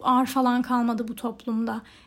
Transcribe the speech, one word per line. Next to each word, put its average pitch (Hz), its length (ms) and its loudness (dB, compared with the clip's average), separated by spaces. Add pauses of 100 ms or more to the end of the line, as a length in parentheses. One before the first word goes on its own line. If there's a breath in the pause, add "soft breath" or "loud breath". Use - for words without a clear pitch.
ağır 254 240 4
falan 254 360 2
kalmadı 240 460 0
bu 240 80 -10
toplumda, 226 680 -4 (260 loud breath)